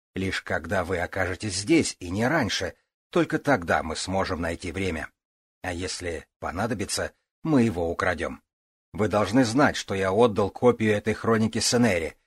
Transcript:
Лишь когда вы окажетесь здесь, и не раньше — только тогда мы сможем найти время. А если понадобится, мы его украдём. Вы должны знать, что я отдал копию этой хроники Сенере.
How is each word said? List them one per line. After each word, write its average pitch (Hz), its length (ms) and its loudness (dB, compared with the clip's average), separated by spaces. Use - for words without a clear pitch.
Лишь 95 260 -2
когда 90 420 -2
вы 90 140 -2
окажетесь 90 580 -4
здесь, 110 440 2
и 90 100 -10
не 107 180 0
раньше — 123 460 -2
только 156 240 0
тогда 87 460 0
мы 78 120 -6
сможем 90 460 -2
найти 85 300 -4
время. 87 360 -4
А 90 100 -6
если 87 540 -6
понадобится, 95 760 -4
мы 151 180 4
его 85 300 2
украдём. 85 500 -2
Вы 104 160 0
должны 104 380 4
знать, 127 300 2
что - 180 -6
я 95 180 0
отдал 107 380 4
копию 117 440 2
этой 104 200 -2
хроники 110 460 0
Сенере. 98 680 2